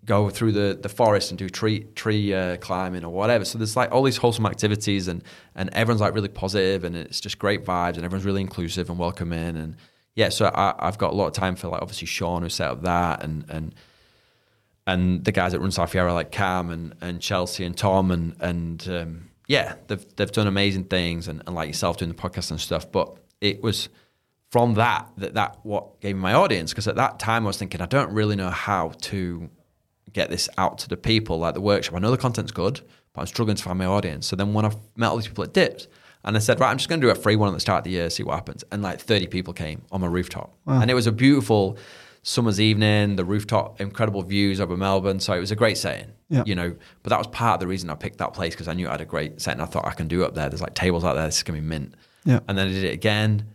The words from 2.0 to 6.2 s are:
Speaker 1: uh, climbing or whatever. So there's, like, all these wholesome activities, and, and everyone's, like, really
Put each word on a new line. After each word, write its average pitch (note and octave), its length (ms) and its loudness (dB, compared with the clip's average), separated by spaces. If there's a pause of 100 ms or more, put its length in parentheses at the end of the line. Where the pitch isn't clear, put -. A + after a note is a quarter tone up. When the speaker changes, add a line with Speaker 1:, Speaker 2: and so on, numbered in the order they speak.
Speaker 1:
uh, F2+ 220 0
climbing F2+ 480 -4
or E2+ 80 -8
whatever. G#2 320 2
So - 140 -6
there's, A2 180 -2
like, B2 160 2
all C3 100 4
these C3 140 4
wholesome A#2 300 2
activities, G2+ 600 0
and, F2 160 -4 (320)
and F#2+ 180 -4
everyone's, A2+ 280 2
like, G#2 140 2
really G2+ 140 0